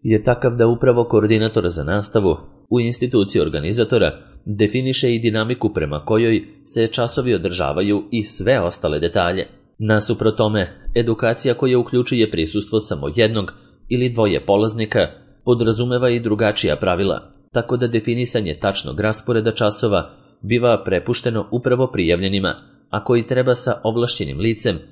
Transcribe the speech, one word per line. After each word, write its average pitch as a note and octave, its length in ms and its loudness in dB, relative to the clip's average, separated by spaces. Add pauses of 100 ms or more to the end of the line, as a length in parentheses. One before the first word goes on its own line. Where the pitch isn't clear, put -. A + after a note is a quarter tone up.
je G#2+ 200 2
takav A#2+ 340 0
da A#2 100 4
upravo A#2+ 380 2
koordinator A2 640 2
za E2 160 -4
nastavu F#2+ 520 0 (340)
u B2 100 2
instituciji A#2 640 0
organizatora F2 680 0 (340)
definiše A#2+ 680 0
i A#2 40 0
dinamiku A2+ 560 0
prema D2+ 300 -4
kojoj A2+ 400 2 (200)
se A2+ 220 0
časovi B2 480 -2
održavaju F#2 760 -2
i A2+ 140 -2
sve A2 360 0
ostale E2+ 400 -2
detalje. F2+ 460 -2 (320)
Nasuprot G#2+ 580 0
tome, G#2+ 320 0 (260)
edukacija A#2 600 0
koja B2+ 240 2
uključuje A#2+ 520 2
prisustvo G2 500 -2
samo C#2+ 260 -4 (100)
jednog A2 360 0 (360)
ili B2 200 0
dvoje G#2+ 380 0
polaznika G#2+ 600 2 (360)
podrazumeva B2 680 2
i A#2+ 100 0
drugačija G#2 560 0
pravila, F#2 560 -2 (200)
tako B2 240 -2
da B2 120 0
definisanje A#2 680 -2
tačnog F2+ 460 -4
rasporeda A2 500 0
časova G#2 600 0 (320)
biva A#2 420 2
prepušteno G2+ 680 -2
upravo B2 400 0
prijavljenima, F#2+ 640 0 (360)
a G#2 140 -4
koji A#2+ 220 2
treba B2+ 280 2
sa - 300 -4
ovlašćenim A2 540 -2
licem G#2+ 400 -2 (140)